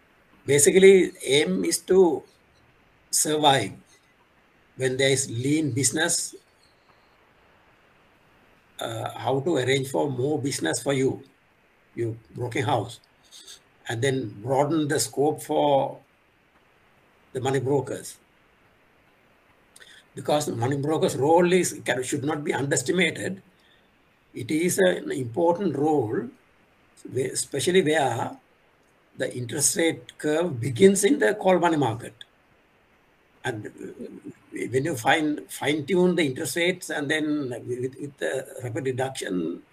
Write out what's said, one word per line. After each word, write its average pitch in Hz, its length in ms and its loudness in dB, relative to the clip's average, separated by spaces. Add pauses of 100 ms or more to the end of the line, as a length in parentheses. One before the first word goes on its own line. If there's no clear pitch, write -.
(460)
Basically, 185 680 8 (140)
aim 175 400 2
is 165 140 -2
to 185 420 4 (880)
survive. 139 640 2 (1040)
When 127 200 0
there 135 120 4
is 131 200 0
lean 139 420 0
business, 160 640 -2 (2500)
uh, 117 380 -6
how 127 220 -2
to 156 180 0
arrange 131 320 0
for 156 200 -2
more 135 300 -2
business 143 440 -4
for 139 100 0
you, 131 300 0 (720)
your 113 200 -4 (200)
broking 123 280 -4
house, 113 360 -2 (880)
and 117 140 -6
then 127 400 -2
broaden 143 460 0
the 143 120 0
scope 151 420 -2
for 143 560 0 (1400)
the 127 80 -6
money 135 180 0
brokers. 131 580 -4 (2000)
Because 151 320 -2
the - 100 -4
money 127 220 -2
broker's 151 400 0
role 165 340 4
is, 180 340 0
can, 127 180 -2
should 127 200 -4
not 147 200 -4
be 151 100 -2
underestimated. 139 880 -2 (920)
It 113 160 -10
is 160 300 0
an 185 320 2
important 165 640 0
role, 143 520 0 (840)
especially 143 680 0
where 147 560 -2 (800)
the 127 180 -6
interest 127 420 -2
rate - 400 -2
curve 156 420 -2
begins 190 440 4
in 214 160 4
the 214 160 2
call 185 240 4
money 165 180 2
market. 123 360 -2 (1300)
And, 113 240 -8
uh, - 640 -16 (240)
when 131 300 -2
you 165 100 -2
fine, 151 520 0
fine 143 380 -2
tune 180 300 4
the 170 100 2
interest 143 300 -6
rates 175 340 -2
and 151 220 -4
then 151 380 -2 (180)
with, 123 320 -6
with 139 180 -12
the - 300 -6 (160)
rapid 123 220 -8
reduction 123 760 -4 (120)